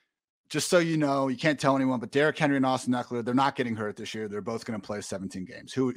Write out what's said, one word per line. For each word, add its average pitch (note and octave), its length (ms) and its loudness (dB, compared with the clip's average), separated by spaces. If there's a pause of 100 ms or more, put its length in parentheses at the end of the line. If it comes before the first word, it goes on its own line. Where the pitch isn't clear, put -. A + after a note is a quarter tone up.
(480)
just D3+ 220 -2
so F#3 80 6
you E3 180 4
know, C#3 320 2
you B2+ 80 -2
can't D3+ 240 0
tell C3+ 160 4
anyone, C3 240 2
but - 120 -10
Derrick D3 260 4
Henry C#3+ 180 4
and C3 80 2
Austin B2+ 300 0
Eckler, A#2+ 280 -4
they're B2 120 -2
not C3+ 220 4
getting A#2 200 -2
hurt G#2 200 -4
this A2 180 -10
year. A2 120 -6
They're G#2 140 -8
both A2+ 240 -6
gonna A2 140 -6
play G2+ 240 -8
seventeen F#2+ 420 -8
games." - 300 -16
Who, B2+ 220 2